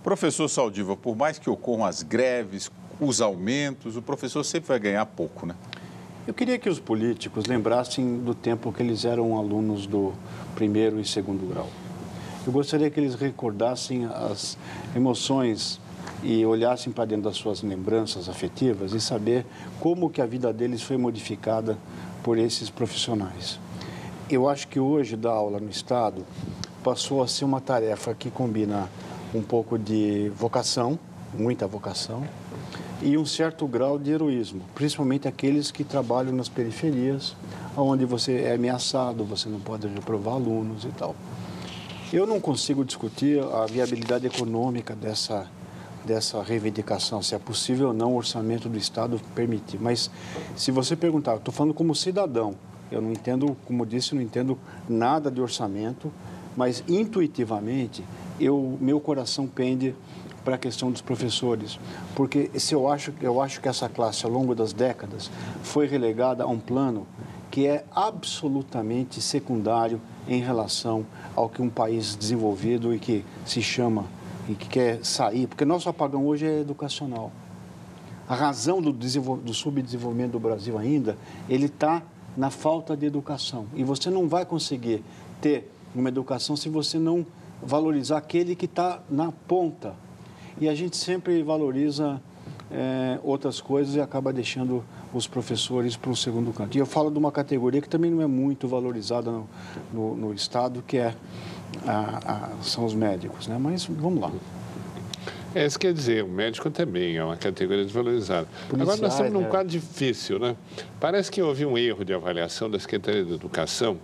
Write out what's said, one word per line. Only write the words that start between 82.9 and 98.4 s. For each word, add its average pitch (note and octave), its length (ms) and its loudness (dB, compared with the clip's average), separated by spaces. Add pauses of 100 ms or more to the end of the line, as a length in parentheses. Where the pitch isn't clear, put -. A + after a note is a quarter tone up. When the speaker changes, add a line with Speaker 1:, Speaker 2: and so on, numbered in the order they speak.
Speaker 2:
de D3 100 -2
educação. C#3 600 -2 (100)
E C3+ 80 0
você C#3 260 0
não F#3 180 4
vai E3+ 180 2
conseguir A#2+ 580 -2 (380)
ter D3 300 2 (240)
uma B2+ 140 2
educação C3 460 -2
se D3 140 -4
você D#3 300 0
não E3 260 2 (360)
valorizar D3 560 2
aquele F3 380 2
que F3 120 -2
tá F3+ 420 0
na D#3+ 220 2
ponta. D#3+ 640 0 (640)
E D3+ 80 4
a D3+ 80 4
gente E3+ 220 -2
sempre F3+ 460 2
valoriza, D3 800 2 (480)
é, C3 540 0
outras C#3 380 0
coisas C#3 340 2
e D3 60 4
acaba C3+ 320 0
deixando B2+ 500 0 (300)
os A#2+ 140 -2
professores A#2+ 680 0
pro B2+ 200 -2
segundo A#2 360 0
canto. A2 240 -2
E C#3 40 6
eu C#3 60 6
falo D3+ 240 4
de D3+ 80 0
uma D3 140 4
categoria C3+ 500 2
que C#3 60 -6
também E3+ 240 4
não E3 100 4
é D#3 60 4
muito C3+ 400 2